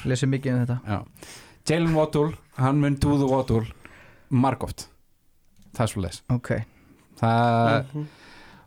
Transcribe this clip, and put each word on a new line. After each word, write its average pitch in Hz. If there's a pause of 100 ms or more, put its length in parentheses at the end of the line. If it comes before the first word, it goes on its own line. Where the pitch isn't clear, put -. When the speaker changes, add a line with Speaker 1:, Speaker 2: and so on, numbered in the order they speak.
Speaker 1:
lesið 131
mikið 135
um 120
þetta. 120
Speaker 2:
Já. 104 (600)
Jalen 165
Waddle, 156 (240)
hann 135
mun 143
do 143
the 139
Waddle 127 (680)
margoft. - (880)
Það -
er 117
svoleiðis. 92 (100)
Speaker 1:
Ok. 123 (560)
Speaker 2:
Það, 117
Speaker 3:
Mhm. 151 (600)